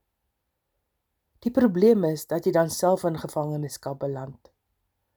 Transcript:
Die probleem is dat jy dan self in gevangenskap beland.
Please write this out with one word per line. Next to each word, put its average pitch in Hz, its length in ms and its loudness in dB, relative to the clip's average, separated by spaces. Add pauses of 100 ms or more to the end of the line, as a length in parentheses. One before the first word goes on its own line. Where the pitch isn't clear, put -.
(1400)
Die 240 80 -4
probleem 214 540 4
is 156 220 -2
dat 165 180 -4
jy 190 60 2
dan 165 180 2
self 180 340 0
in 160 160 -4
gevangenskap 147 800 -6
beland. 135 560 -10 (600)